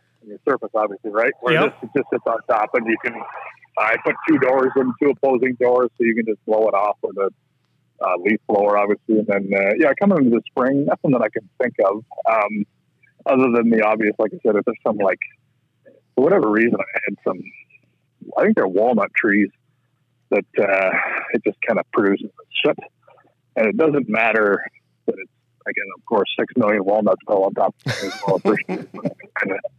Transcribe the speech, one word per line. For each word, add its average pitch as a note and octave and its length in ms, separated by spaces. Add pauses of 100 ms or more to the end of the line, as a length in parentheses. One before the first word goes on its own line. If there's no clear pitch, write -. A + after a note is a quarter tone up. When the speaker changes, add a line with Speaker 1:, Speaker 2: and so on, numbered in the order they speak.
(220)
Speaker 1:
in A2 80
your G2+ 80 (100)
surface, A#2 260
obviously, G#2+ 360
right? A2+ 300
Where B2 140
Speaker 2:
Yep. F3 280
Speaker 1:
this, A#2 120
it C#3+ 40
just - 120
sits A#2+ 160
on A2+ 120 (100)
top, A2+ 260
and A#2 120
you A2+ 180
can, A2+ 160 (560)
I A2 260
put D#3 120 (120)
two D#4+ 120
doors C3 380
in, C3 140 (120)
two C#3+ 80
opposing B2+ 500
doors, B2 380
so A#2+ 60
you A2+ 100
can A2+ 100
just G#2+ 220
blow A2 220
it G2 60
off G2+ 280
with G2 160
a, G2 100 (760)
uh, F#2 200
leaf G#2+ 160 (100)
blower, G#2 300
obviously. G#2 400
And G#2+ 80
then, G2+ 280
uh, G2 240
yeah, C#3+ 220
coming G3+ 180
into B2+ 120
the A#2 160
spring, C#3 400
nothing - 240
that B2 120
I G#2+ 60
can G#2+ 180 (160)
think A#2+ 120 (120)
of, G#2 160 (280)
um, G#2 340 (640)
other C3 280
than A#2 140
the A2+ 180
obvious, G#2+ 320
like A2 140
I F2+ 100
said, G#2+ 140
if G2 80
there's A2+ 220
some, A2 100
like, F#2+ 240 (960)
for B2+ 100
whatever E3 260
reason, A2 300
I G2 260
had G2+ 180
some, F#2 180 (960)
I D3 60
think G#3+ 120
they're A#2 100
walnut G2+ 480
trees G2+ 360 (800)
that, G2+ 160 (120)
uh, G2 320 (440)
it A2 100
just - 220
kind G#2+ 120
of - 140
produces G2+ 380 (340)
shit. D3 140 (800)
And A2 100
it G2+ 100
doesn't C#3+ 320
matter G#2+ 560 (420)
that - 120
it's, - 120 (360)
again, G2+ 200 (100)
of - 80
course, G#2 240 (100)
six G#2+ 180
million G#2+ 280
walnuts G2+ 420
fell G2 180
on G2+ 100
top F#2+ 200 (120)
of B2 60
it G2+ 120
as F#2 220
well. - 140
Kinda - 1160 (200)